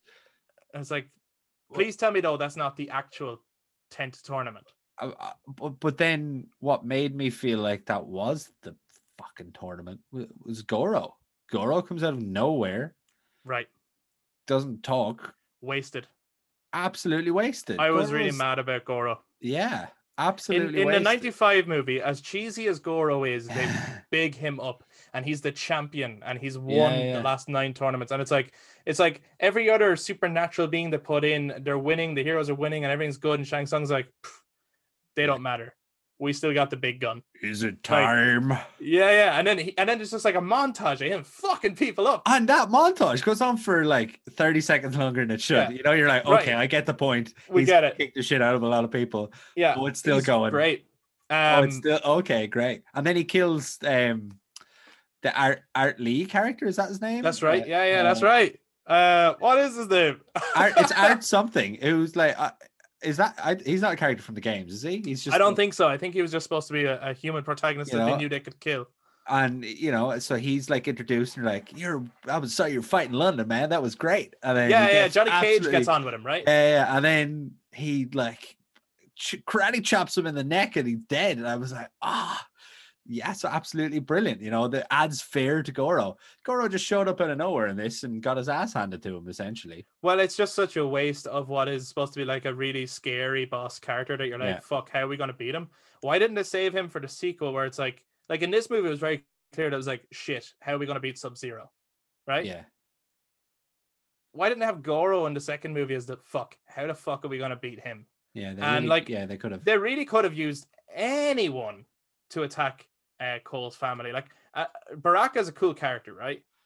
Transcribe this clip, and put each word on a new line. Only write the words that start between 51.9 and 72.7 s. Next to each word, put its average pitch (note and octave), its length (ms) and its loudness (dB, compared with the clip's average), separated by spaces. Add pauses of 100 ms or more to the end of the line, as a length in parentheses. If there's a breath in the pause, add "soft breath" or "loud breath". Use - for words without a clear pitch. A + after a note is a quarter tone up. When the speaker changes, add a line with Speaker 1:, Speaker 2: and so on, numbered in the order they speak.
Speaker 2:
okay, C#3+ 440 2
great. A#2+ 360 -2 (120)
And C#3+ 120 -2
then F3 100 2
he E3+ 80 0
kills, E3+ 600 0
um, A#2 460 0 (880 soft breath)
the - 180 -2
Art, C3+ 260 2 (100)
Art C3 260 0
Lee B2 240 0
character. A3+ 420 -2
Is F#3+ 100 -2
that G3 120 -2
his G3 140 -8
name? A3+ 220 -4
Speaker 1:
That's E3 180 0
right. E3 200 4
Speaker 2:
Uh, - 40 -8
Speaker 1:
Yeah, F3 180 0
yeah, F#3 200 4
that's F3 180 4
Speaker 2:
uh, G3 40 6
Speaker 1:
right. A3+ 320 6 (280)
Uh, F3 540 6
what B3+ 180 6
is C4+ 180 2
his A#3 140 -6
name? E3+ 320 4 (120)
<laughs> - 220 -2
Speaker 2:
Art, F#3+ 220 6
it's - 140 6
Art G#3+ 320 6
something. G3 500 2
It C#3+ 180 0
was E3 240 0
like, D#3 240 4
uh, D3 120 -2 (500)
is D3+ 160 -4
that, G#3 240 2
I, E3 120 0 (100)
he's F#3 180 0
not G3+ 100 2
a E3 40 -4
character C3+ 260 0
from A2+ 140 -14
the G#2 40 -10
games, G2 320 -4
is G#2 100 -12
he? F#3 220 -6
He's C3+ 180 -6
just D3 120 -2
Speaker 1:
I F3 40 4
don't G3+ 140 6
Speaker 2:
a G3 40 -2
Speaker 1:
think G3+ 180 2
so. E3+ 120 4
I C#3 120 2
think F3+ 160 -8
he F#3 80 0
was E3 100 -2
just D#3+ 120 -4
supposed D#3 240 -4
to - 40 -8
be D3 140 0
a, C3 120 0 (120)
a - 20 -6
human D#3 320 -6
protagonist D3 480 -4
Speaker 2:
You A#2 60 0
Speaker 1:
that A2+ 80 2
they A#2+ 60 4
Speaker 2:
know? C#3+ 40 0
Speaker 1:
knew D3 120 -4
they C#3 120 -4
could C3+ 180 -16
kill. C3+ 300 -4 (400)
Speaker 2:
And, B2+ 360 0
you C3+ 280 -4
know, A#2 260 0
so B2+ 180 -4
he's, C3+ 340 -2
like, C3 180 0
introduced B2 480 -2
and B2 80 -6
like, G2+ 320 -4
"You're, D#3 280 -6 (220)
I D#3+ 120 -2
was, C3+ 160 -6
saw F3+ 100 2
you C#3 160 -2